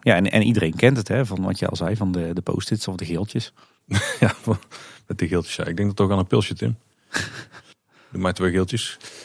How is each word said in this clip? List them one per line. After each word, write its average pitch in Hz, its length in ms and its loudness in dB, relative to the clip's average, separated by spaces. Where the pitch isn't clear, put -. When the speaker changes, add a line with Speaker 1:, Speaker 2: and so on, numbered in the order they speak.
Speaker 1:
ja, 113 140 4
en, 95 160 4
en 110 120 4
iedereen 104 340 2
kent 131 200 6
het, 110 120 -2
hè, 123 180 0
van 95 160 -4
wat 95 160 -2
je 92 100 -2
al 90 80 -4
zei, 92 200 -2
van 98 160 0
de, 85 200 -2
de 90 100 -4
post-its - 460 -4
of 92 80 -6
de 90 80 -8
geeltjes. 90 480 -4
Speaker 2:
<laughs> - 340 -2
Ja, 113 120 6
met - 120 -8
die 85 100 0
geeltjes, 85 280 -2
ja. - 100 -6
Ik 85 100 -4
denk 104 120 0
dat 98 100 -2
het - 20 2
ook 98 120 4
aan 98 60 4
een 92 80 2
pilsje, 110 280 2
Tim. 117 220 -2
<laughs> - 1040 -12
Doe 95 80 -6
maar 92 140 0
twee 92 160 2
geeltjes. 92 480 -2